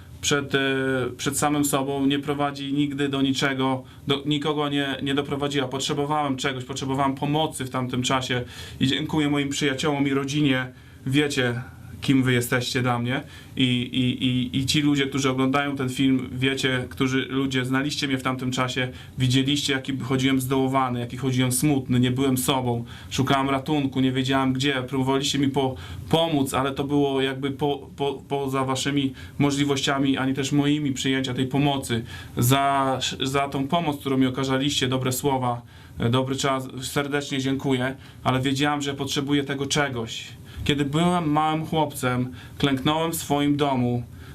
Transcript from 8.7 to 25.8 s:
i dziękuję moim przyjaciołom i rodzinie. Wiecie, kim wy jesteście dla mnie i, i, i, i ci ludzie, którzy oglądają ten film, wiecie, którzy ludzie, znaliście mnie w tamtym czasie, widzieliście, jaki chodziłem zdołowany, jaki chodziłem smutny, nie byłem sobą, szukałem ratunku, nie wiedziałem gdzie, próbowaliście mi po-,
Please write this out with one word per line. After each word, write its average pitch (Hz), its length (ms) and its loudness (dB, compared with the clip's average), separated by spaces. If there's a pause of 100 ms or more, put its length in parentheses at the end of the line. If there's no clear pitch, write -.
i 135 60 4
dziękuję 147 440 0
moim 143 180 2
przyjaciołom 139 600 0
i - 20 0
rodzinie. 135 600 2 (340)
Wiecie, 131 560 2 (380)
kim 135 220 4
wy 127 100 4
jesteście 123 500 0
dla 123 160 0
mnie 123 240 -4 (340)
i, 131 80 4
i, 123 600 0
i, 127 340 0
i 131 80 0
ci 151 160 2
ludzie, 143 240 2
którzy 135 240 0
oglądają 135 460 0
ten 135 120 -2
film, 131 440 2
wiecie, 131 580 0
którzy 131 380 0
ludzie, 131 360 -2
znaliście 139 440 -2
mnie 131 100 0
w 131 40 -8
tamtym 127 280 -2
czasie, 127 380 -2 (300)
widzieliście, 135 540 2
jaki 131 260 -4
chodziłem 131 420 2
zdołowany, 131 600 0
jaki 120 160 -8
chodziłem 127 360 0
smutny, 131 480 2
nie 127 100 4
byłem 131 280 2
sobą, 123 460 0 (260)
szukałem 139 400 2
ratunku, 135 500 0
nie 131 120 4
wiedziałem 131 400 2
gdzie, 135 220 0
próbowaliście 135 640 0
mi 139 100 2
po-, 135 260 2 (340)